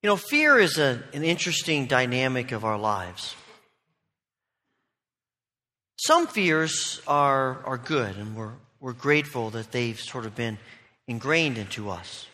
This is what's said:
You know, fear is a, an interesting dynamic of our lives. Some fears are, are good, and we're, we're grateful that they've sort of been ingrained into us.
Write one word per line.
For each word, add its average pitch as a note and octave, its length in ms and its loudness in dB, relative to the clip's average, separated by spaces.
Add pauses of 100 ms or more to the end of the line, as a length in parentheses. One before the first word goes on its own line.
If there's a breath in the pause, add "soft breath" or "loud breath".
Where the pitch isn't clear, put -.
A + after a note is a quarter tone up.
You G#3 80 2
know, G#3 60 6
fear D4 420 4
is E3+ 200 6
a, C3+ 260 2 (100)
an D3 120 -4
interesting E3 600 0
dynamic B2+ 680 0
of G#2+ 100 -6
our G#2+ 140 0
lives. G2 580 -4 (2500)
Some E4 300 4
fears D#3+ 800 0
are, C3+ 600 2
are C3 120 -4
good, A#2+ 380 -2
and G#2 180 -10
we're, A2 200 -10 (260)
we're B2+ 140 -10
grateful C#3+ 560 0
that A2 240 -8
they've A#2 260 -2
sort A#2+ 260 -10
of G#2+ 120 -10
been A2+ 200 -4 (480 loud breath)
ingrained C3+ 520 0
into G#2 320 -8
us. - 440 -12